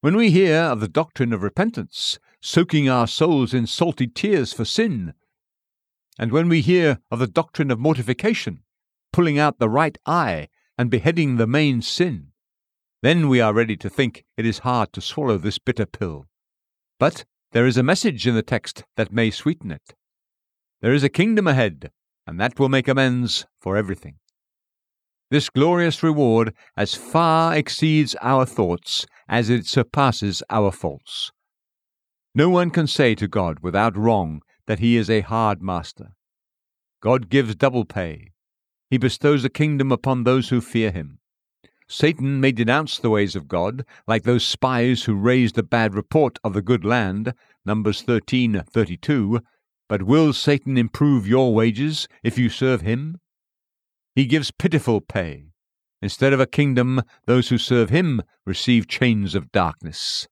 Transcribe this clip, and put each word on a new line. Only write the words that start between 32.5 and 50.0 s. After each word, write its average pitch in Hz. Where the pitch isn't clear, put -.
one 180
can 165
say 127
to 104
God 85
without 92
wrong 98
that 107
he 117
is 107
a 110
hard 107
master. 92
God 120
gives 113
double 127
pay. 92
He 131
bestows 131
a 135
kingdom 143
upon 127
those 127
who 123
fear 110
him. 78
Satan 139
may 135
denounce 120
the 117
ways 104
of 73
God, 104
like 110
those 123
spies 127
who 113
raised 120
a 113
bad 110
report 131
of 101
the 101
good 95
land, 110
Numbers 104
thirteen 117
thirty-two, 110
but 104